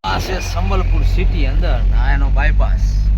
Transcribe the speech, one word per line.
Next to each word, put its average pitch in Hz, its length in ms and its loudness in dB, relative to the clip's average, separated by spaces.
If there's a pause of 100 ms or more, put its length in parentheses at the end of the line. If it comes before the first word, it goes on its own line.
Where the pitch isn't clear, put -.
આ 95 160 -4
છે 90 200 -6
સંબલપુર 90 640 -2
સિટી - 440 0
અંદર, 160 340 0 (160)
આ 139 160 2
એનો 143 160 0
બાયપાસ. - 880 2